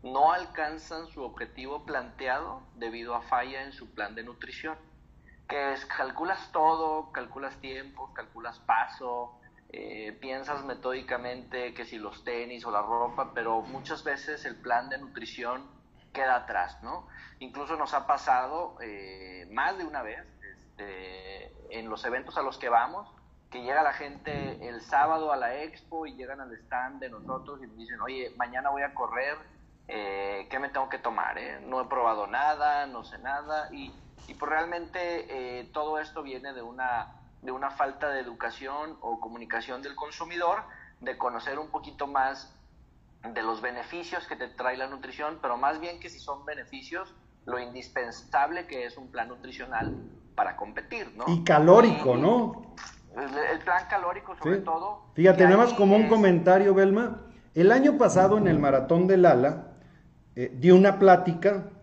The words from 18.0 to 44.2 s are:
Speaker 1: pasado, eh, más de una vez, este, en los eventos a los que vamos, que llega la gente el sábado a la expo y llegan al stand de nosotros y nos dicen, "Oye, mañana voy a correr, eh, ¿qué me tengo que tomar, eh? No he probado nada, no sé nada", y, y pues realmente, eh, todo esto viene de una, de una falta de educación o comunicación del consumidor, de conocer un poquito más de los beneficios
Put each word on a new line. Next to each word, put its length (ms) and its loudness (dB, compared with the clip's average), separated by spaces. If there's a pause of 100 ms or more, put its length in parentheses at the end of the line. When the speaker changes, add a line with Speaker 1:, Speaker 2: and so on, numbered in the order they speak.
Speaker 1:
pasado, 760 -2
eh, 680 -16
más 280 -2
de 60 -8
una 180 -10
vez, 240 -14 (420)
este, 840 -16 (160)
en 180 -12
los 160 -10
eventos 320 -8
a 60 -4
los 160 -8
que 100 -8
vamos, 400 0 (420)
que 140 -14
llega 180 0
la 100 2
gente 760 -10
el 120 -12
sábado 520 0
a 40 0
la 240 -4
expo 460 -12
y 80 -16
llegan 260 -14
al 120 -16
stand 480 -8
de 100 -10
nosotros 500 -12
y 60 -16
nos 100 -20
dicen, 240 -16
"Oye, 380 -8
mañana 320 -4
voy 120 -4
a 120 -6
correr, 400 -4 (540)
eh, 600 -6
¿qué 120 -6
me 80 -6
tengo 200 -4
que 100 -8
tomar, 380 -4
eh? 300 -12
No 140 -4
he 60 -6
probado 420 0
nada, 580 0
no 160 -12
sé 160 -18
nada", 540 -8
y, 200 -14 (360)
y 60 -18
pues 140 -8
realmente, 1120 -4
eh, 140 -14
todo 260 -4
esto 240 -10
viene 300 -12
de 100 -14
una, 540 -6 (260)
de 80 -10
una 220 -6
falta 380 -4
de 100 -4
educación 800 -10
o 180 -8
comunicación 640 -10
del 140 -14
consumidor, 600 -4 (420)
de 180 -8
conocer 400 -6
un 120 -10
poquito 360 -8
más 500 -4 (800)
de 80 -4
los 180 -2
beneficios 680 -8